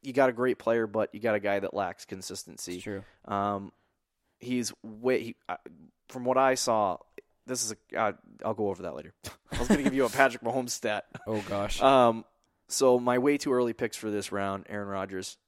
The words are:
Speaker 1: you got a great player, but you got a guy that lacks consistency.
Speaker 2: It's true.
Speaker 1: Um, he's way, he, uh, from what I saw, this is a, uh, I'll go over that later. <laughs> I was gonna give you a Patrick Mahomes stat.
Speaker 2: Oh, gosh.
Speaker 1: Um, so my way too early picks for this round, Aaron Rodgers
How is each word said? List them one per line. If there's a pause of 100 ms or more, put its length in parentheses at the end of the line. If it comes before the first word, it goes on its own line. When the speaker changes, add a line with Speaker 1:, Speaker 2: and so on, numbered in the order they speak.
Speaker 1:
you
got
a
great
player,
but
you
got
a
guy
that
lacks
consistency.
Speaker 2:
It's
true. (220)
Speaker 1:
Um, (680)
he's (100)
way,
he, (120)
uh, (520)
from
what
I
saw, (480)
this
is (200)
a,
uh, (320)
I'll
go
over
that
later. (200)
<laughs>
I
was
gonna
give
you
a
Patrick
Mahomes
stat. (220)
Speaker 2:
Oh,
gosh.
Speaker 1:
Um, (420)
so
my
way
too
early
picks
for
this
round,
Aaron
Rodgers (100)